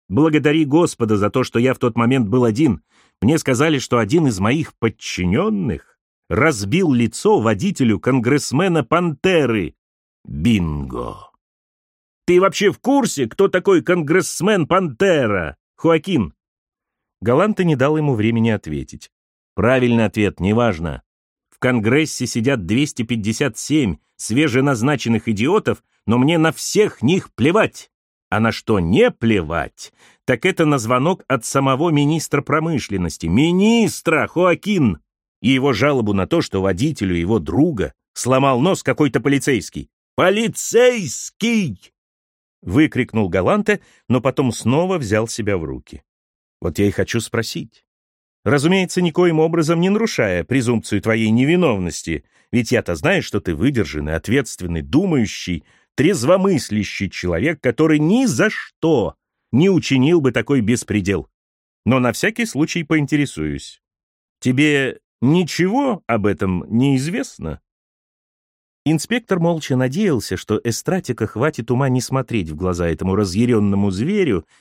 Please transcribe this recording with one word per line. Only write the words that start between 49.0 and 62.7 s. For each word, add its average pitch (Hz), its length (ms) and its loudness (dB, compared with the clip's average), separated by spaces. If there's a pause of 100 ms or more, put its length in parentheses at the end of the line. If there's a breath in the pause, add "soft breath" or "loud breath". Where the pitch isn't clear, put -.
никоим 170 380 2
образом 160 400 0
не 180 100 2
нарушая 127 540 0
презумпцию 117 580 0
твоей 113 280 0
невиновности, 113 960 0 (260)
ведь 117 200 0
я-то 104 240 0
знаю, 156 260 0
что - 200 -6
ты 90 120 -6
выдержанный, 78 640 -2
ответственный, 90 640 -4
думающий, 110 840 -2 (320 soft breath)
трезвомыслящий 139 1120 0
человек, 92 520 -4
который 151 380 2
ни 202 260 2
за 180 240 0
что 139 640 -2 (360)
не 156 180 4
учинил 151 520 2
бы 131 100 2
такой 127 300 0
беспредел. 98 680 -2 (560)
Но 127 140 4
на 123 140 2
всякий 220 320 -2
случай 170 380 -4